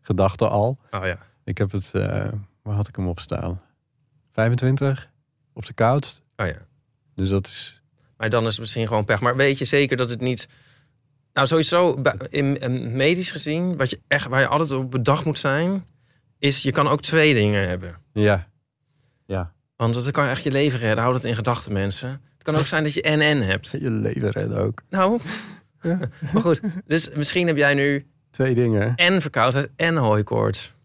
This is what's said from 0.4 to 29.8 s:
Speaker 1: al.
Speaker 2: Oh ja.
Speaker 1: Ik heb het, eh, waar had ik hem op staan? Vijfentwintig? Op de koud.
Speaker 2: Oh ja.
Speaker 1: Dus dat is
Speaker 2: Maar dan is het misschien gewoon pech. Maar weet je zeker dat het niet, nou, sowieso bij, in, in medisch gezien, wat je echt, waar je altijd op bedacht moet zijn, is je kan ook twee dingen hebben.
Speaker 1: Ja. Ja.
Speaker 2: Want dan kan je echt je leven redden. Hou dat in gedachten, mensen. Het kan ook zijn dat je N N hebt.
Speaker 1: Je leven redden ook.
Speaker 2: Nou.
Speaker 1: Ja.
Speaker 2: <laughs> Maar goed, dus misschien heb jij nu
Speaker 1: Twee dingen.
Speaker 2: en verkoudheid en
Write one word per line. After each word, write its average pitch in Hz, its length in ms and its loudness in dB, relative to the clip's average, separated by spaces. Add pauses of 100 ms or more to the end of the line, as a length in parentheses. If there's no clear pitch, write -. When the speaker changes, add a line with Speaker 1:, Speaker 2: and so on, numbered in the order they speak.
Speaker 1:
al. 107 280 0 (140)
Speaker 2:
Oh 95 140 -6
ja. 90 120 -2 (260)
Speaker 1:
Ik 98 140 -6
heb 98 140 -2
het, 98 220 -6
eh, 98 320 -2 (360)
waar 107 140 -6
had 101 120 0
ik - 80 -18
hem 92 120 -4
op 85 120 -4
staan? 87 420 -6 (680)
Vijfentwintig? 127 800 0 (440)
Op - 120 -16
de - 80 -16
koud. 131 480 0 (140)
Speaker 2:
Oh 101 120 -4
ja. - 180 -8 (500)
Speaker 1:
Dus 95 140 -2
dat 98 180 0
is - 340 -10 (360)
Speaker 2:
Maar 113 120 -2
dan 113 160 2
is 110 60 0
het - 80 -4
misschien 113 280 -4
gewoon 107 180 0
pech. 107 160 0
Maar 123 140 2
weet 139 220 2
je 131 80 -4
zeker 139 320 2
dat 123 120 -2
het 120 120 -6
niet, 127 260 -4 (840)
nou, 135 140 2
sowieso 160 540 2
bij, 127 140 2 (140)
in, 139 300 0
in 123 360 -4
medisch 170 360 2
gezien, 165 460 -4
wat 131 120 0
je - 180 -4
echt, 143 200 0
waar 131 140 0
je 123 60 2
altijd 151 240 0
op 131 200 -4
bedacht 135 340 0
moet 151 140 -2
zijn, 170 460 -2 (540)
is 139 220 2
je 135 100 0
kan 143 160 2
ook 147 140 0
twee 156 320 4
dingen 104 340 2
hebben. 90 280 -6 (180)
Speaker 1:
Ja. 104 340 2 (800)
Ja. 92 280 -6 (220)
Speaker 2:
Want 117 180 0
dan 123 180 -2
kan 147 120 0
je 131 60 0
echt 131 140 -4
je 143 80 0
leven 135 280 0
redden. 110 200 0
Hou 123 140 2
dat 127 100 -2
in 120 120 -2
gedachten, 110 380 -4
mensen. 101 360 -2
Het - 340 -16
kan 156 120 -2
ook 156 100 2
zijn 156 180 0
dat 147 100 -2
je - 140 -2
N 151 320 4
N - 20 2
hebt. 95 300 -2
Speaker 1:
Je 143 200 -4
leven 107 380 -2
redden 107 280 -4
ook. 101 320 -2
Speaker 2:
Nou. 202 300 2 (600)
Speaker 1:
Ja. 175 180 -2 (160)
Speaker 2:
<laughs> 156 180 -6
Maar 214 80 4
goed, 170 200 2 (240)
dus 165 240 0
misschien 170 380 0
heb 160 80 2
jij 143 180 4
nu 143 340 0 (240)
Speaker 1:
Twee 131 240 2
dingen. 117 400 2
Speaker 2:
en 180 260 4
verkoudheid 131 540 0
en 165 200 0